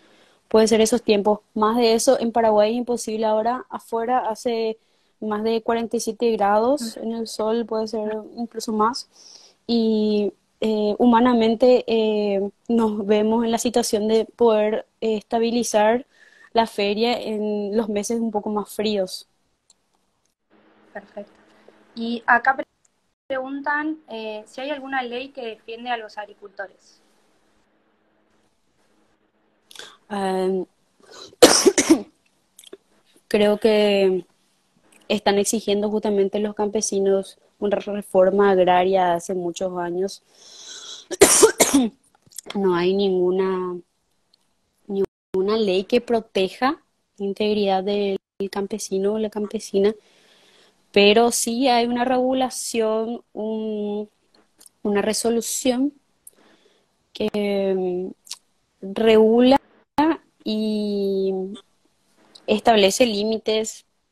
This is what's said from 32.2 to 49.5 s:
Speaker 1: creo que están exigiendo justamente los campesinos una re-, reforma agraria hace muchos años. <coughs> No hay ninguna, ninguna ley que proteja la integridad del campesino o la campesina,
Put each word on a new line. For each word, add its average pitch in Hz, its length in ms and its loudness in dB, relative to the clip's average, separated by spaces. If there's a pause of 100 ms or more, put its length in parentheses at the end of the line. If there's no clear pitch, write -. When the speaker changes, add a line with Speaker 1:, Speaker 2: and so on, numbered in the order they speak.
Speaker 1:
creo 208 320 2
que 202 680 2 (840)
están 202 280 0
exigiendo 208 520 0
justamente 208 500 0
los 208 160 -4
campesinos 196 840 -2 (220)
una 202 180 0
re-, 202 160 -6
reforma 202 580 4
agraria 180 640 4
hace 170 200 -4
muchos 180 440 -6
años. 175 460 -6 (840)
<coughs> - 840 2 (640)
No 190 200 0
hay 180 180 0
ninguna, 185 840 -2 (1080)
ninguna 196 720 -2
ley 196 260 0
que 240 160 2
proteja 233 800 -2 (360)
la 202 80 -6
integridad 196 580 0
del 202 340 -2 (320)
campesino 196 640 -4
o 220 60 -4
la 214 100 -2
campesina, 208 640 -2 (1000)